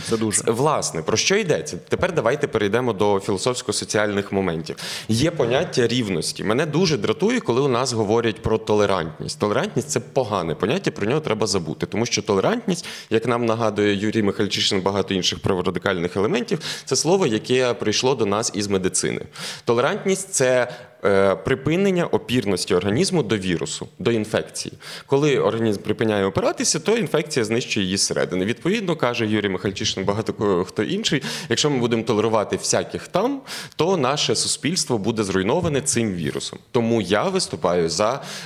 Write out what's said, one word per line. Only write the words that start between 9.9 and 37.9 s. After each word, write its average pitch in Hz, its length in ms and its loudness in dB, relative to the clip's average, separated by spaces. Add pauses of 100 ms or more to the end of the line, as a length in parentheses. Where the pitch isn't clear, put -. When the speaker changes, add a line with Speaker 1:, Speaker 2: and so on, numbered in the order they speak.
Speaker 2:
це - 100 0
погане 101 540 -2
поняття, 143 360 -2
про - 160 -4
нього 147 140 0
треба 110 260 0
забути. 87 400 -2
Тому 113 200 -2
що - 160 -2
толерантність, 170 640 0 (240)
як 110 160 2
нам 120 200 0
нагадує 104 480 2
Юрій 107 280 0
Михальчишин, 101 580 0
багато 98 340 0
інших 90 240 0
праворадикальних 90 800 0
елементів, 175 420 0 (260)
це 135 120 -2
слово, 180 300 2
яке 123 480 2
прийшло 110 400 2
до 117 120 0
нас 101 280 0
із 101 140 -2
медицини. 92 520 0 (440)
Толерантність — 185 680 0
це, 127 340 4 (360)
е, 98 320 6
припинення 175 680 0
опірності 104 680 0
організму 131 480 2
до 110 140 0
вірусу, 90 520 -2 (100)
до 110 120 0
інфекції. - 640 -2 (320)
Коли 139 320 4
організм 107 420 2
припиняє 104 440 2
опиратися, 208 560 0
то 214 160 2
інфекція 156 480 0
знищує 113 420 -2
її 95 100 0
зсередини. 78 480 0
Відповідно, 175 520 -2
каже 117 300 0
Юрій 104 220 2
Михальчишин, 95 560 -4
багато 101 280 0
ко-, 95 320 2
хто - 180 -4
інший, 175 400 -2 (260)
якщо - 220 2
ми 135 80 0
будемо 117 240 0
толерувати 107 540 2
всяких - 520 -2
там, 262 320 0 (360)
то 180 200 2
наше 131 400 2
суспільство - 600 -2
буде 107 260 0
зруйноване 127 560 0
цим 113 340 0
вірусом. 69 440 -6 (140)
Тому 117 300 2
я 101 200 2
виступаю 90 680 0
за, 104 340 0 (240)